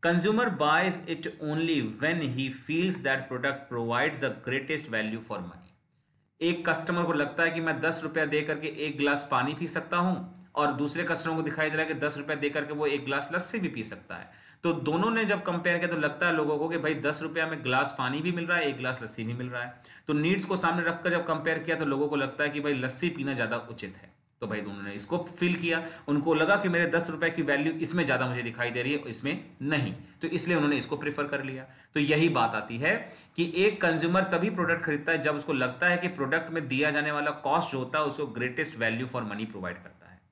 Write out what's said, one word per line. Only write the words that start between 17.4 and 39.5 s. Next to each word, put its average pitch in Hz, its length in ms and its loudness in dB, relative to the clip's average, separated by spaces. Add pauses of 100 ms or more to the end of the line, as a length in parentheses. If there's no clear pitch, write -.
में 151 160 -6
glass 131 340 2
पानी 131 220 0
भी 175 120 0
मिल 170 140 -2
रहा 175 120 2
है, 151 120 2
एक 131 80 -4
glass 127 260 -4
लस्सी 113 200 -8
भी 113 100 -2
मिल 123 160 -6
रहा 123 140 -6
है। 120 180 -12 (260)
तो 151 60 2
needs 156 320 4
को - 100 0
सामने 170 320 2
रखकर 170 240 0
जब 170 140 0
compare 160 340 0
किया, 160 160 -2
तो 156 100 -2
लोगों 139 220 2
को 147 80 0
लगता 135 280 0
है 147 60 2
कि 147 100 -4
भाई, 147 140 0
लस्सी 127 360 0
पीना 139 240 -2
ज़्यादा 120 240 0
उचित 107 400 -10
है। - 220 -20 (220)
तो 117 60 -4
भाई, 104 140 -2
उन्होंने 101 300 -6
इसको 160 380 -4 (100)
fill 175 160 4
किया, 165 320 0 (200)
उनको 147 260 4
लगा 160 220 6
कि 196 140 2
मेरे 170 180 4
दस 165 220 2
रुपये 160 200 0
की 165 120 -2
value 143 320 2
इसमें 160 320 0
ज़्यादा 131 220 2
मुझे 123 140 -2
दिखाई 120 300 -2
दे 123 120 -2
रही 139 100 0
है, 147 60 0
इसमें 131 460 -4 (160)
नहीं, 135 320 0
तो - 340 -8
इसलिए 170 300 0
उन्होंने 147 200 4
इसको 135 200 -2
prefer 143 300 -2
कर 139 160 -4
लिया। 131 220 -8 (280)
तो 151 60 2
यही 151 300 6
बात 117 260 4
आती 113 220 -4
है 180 340 0 (240)
कि 165 200 0
एक 202 260 4
consumer 170 420 4
तभी 180 260 2
product 170 340 0
खरीदता 147 280 0
है, 160 100 2
जब 151 140 2
उसको 147 180 -2
लगता 127 340 0
है 180 100 4
कि 180 100 -2
product 165 440 0
में 160 160 -4
दिया 139 240 2
जाने 147 200 0
वाला 147 200 0
cost 151 400 0
जो 135 80 -2
होता 127 200 0
है, 151 60 4
उसको 143 180 -2
greatest 127 480 -2
value 117 340 0
for 123 160 -4
money 107 240 -6
provide 92 380 -8